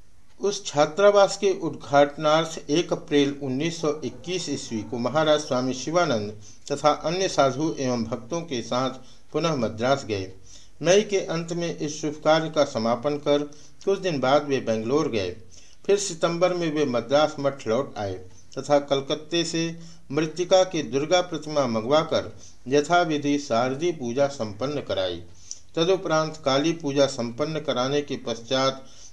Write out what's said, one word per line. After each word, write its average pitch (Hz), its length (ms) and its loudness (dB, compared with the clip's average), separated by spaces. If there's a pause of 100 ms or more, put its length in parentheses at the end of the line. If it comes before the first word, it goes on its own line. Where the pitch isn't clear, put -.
(400)
उस 202 260 -2
छात्रावास 196 720 6
के 196 240 2
उद्घाटनार्थ 151 1080 2
एक 165 220 2
अप्रैल 143 500 2
उन्नीस 143 380 -4
सौ 147 240 0
इक्कीस 170 440 -6
ईस्वी 117 340 -4
को 120 160 -6
महाराज 151 420 2
स्वामी 131 320 -2
शिवानंद 131 680 0 (320)
तथा 147 180 4
अन्य 170 380 -2
साधु 139 500 0
एवं 123 260 0
भक्तों 147 360 -6
के 135 220 -6
साथ 123 280 -2 (420)
पुनः 156 220 0
मद्रास 123 500 0
गए। 101 280 -4 (500)
मई 185 200 6
के 196 180 0
अंत 170 320 -4
में 170 260 -4
इस 151 220 -6
शुभ 151 240 -4
कार्य 160 260 4
का 151 140 4
समापन 120 520 0
कर 143 260 2 (420)
कुछ 190 140 2
दिन 170 220 0
बाद 143 240 4
वे 135 160 0
बेंगलोर 113 500 0
गए। 95 260 -2 (500)
फिर 202 120 4
सितंबर 175 560 0
में 170 180 0
वे 151 120 2
मद्रास 131 560 2
मठ 139 260 -2
लौट 117 320 0
आए 98 160 -4 (440)
तथा 143 200 4
कलकत्ते 151 640 0
से 165 500 -4 (180)
मृत्तिका 170 520 4
की 170 180 -2
दुर्गा 147 380 2
प्रतिमा 151 460 -2
मंगवाकर 113 680 2 (320)
यथाविधि 147 680 2
शारदीय 135 540 0
पूजा 135 340 0
संपन्न 123 540 -4
कराई। 95 360 -2 (600)
तदुपरांत 160 680 2
काली 147 280 2
पूजा 143 340 2
संपन्न 135 540 -4
कराने 135 420 0
के 139 140 -6
पश्चात 131 720 -2 (260)